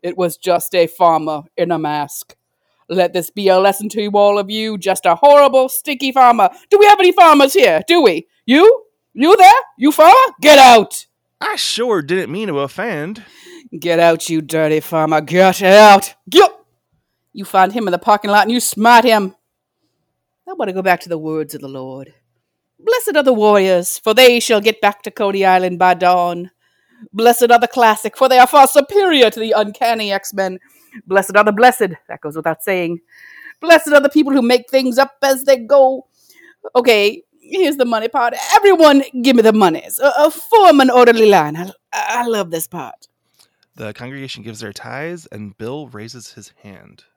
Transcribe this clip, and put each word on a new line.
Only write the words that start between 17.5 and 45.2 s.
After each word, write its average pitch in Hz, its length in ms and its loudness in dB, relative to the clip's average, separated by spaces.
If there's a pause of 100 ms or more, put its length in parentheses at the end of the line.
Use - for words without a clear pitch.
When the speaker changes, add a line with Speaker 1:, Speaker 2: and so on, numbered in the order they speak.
Speaker 1:
him 220 160 -6
in 180 40 -4
the 175 80 -4
parking 208 320 -2
lot 208 120 2
and 214 80 -4
you 247 80 -2
smite 226 440 0
him. 214 320 -2 (1120)
I 370 60 -16
want 269 160 -8
to 180 40 -10
go 190 80 -8
back 180 200 -2
to 180 80 -20
the 170 80 -8
words 156 360 -10
of 147 80 -18
the 143 60 -16
Lord. 131 460 -18 (680)
"Blessed 453 360 -4
are 294 80 0
the 262 80 2
warriors, 202 680 0
for 214 160 -2
they 240 240 4
shall 220 200 -2
get 220 220 -4
back 202 220 -4
to 202 80 -12
Coney 196 340 -4
Island 185 320 0
by 180 160 0
dawn. 175 560 -2 (640)
Blessed 233 360 0
are 233 100 4
the 233 80 -2
classic, 220 500 -2
for 262 100 0
they 254 100 2
are 247 100 6
far 277 200 4
superior 294 640 0
to 220 100 -10
the 220 140 -6
uncanny 214 580 -4
X-Men. 190 480 -8 (480)
Blessed 190 280 -2
are 208 80 2
the 214 80 0
blessed," 208 440 0 (140)
that 156 120 -18
goes 151 140 -14
without 160 280 -8
saying. 175 360 -6 (600)
"Blessed 311 340 0
are 285 80 4
the 277 80 0
people 285 240 -2
who 269 80 0
make 240 280 -4
things 262 280 -2
up 269 240 -2
as 269 240 -4
they 269 120 2
go." 262 500 0 (680)
Okay, 220 480 0 (160)
here's 311 380 -4
the 254 80 -2
money 226 220 -6
part. 240 260 -4 (220)
Everyone, 330 480 4 (180)
give 262 140 2
me 233 60 2
the 220 120 2
monies. 190 460 -2
Uh, 269 180 0
uh, 302 120 2
form 349 520 2
an 262 80 2
orderly 233 400 2
line. 156 260 0
I, 180 160 -14 (220)
I 233 340 -6
love 202 240 -6
this 160 160 -10
part. - 400 -18 (680)
Speaker 2:
The 107 180 -16
congregation 131 500 -18
gives 107 160 -18
their 104 140 -16
tithes, 156 580 -16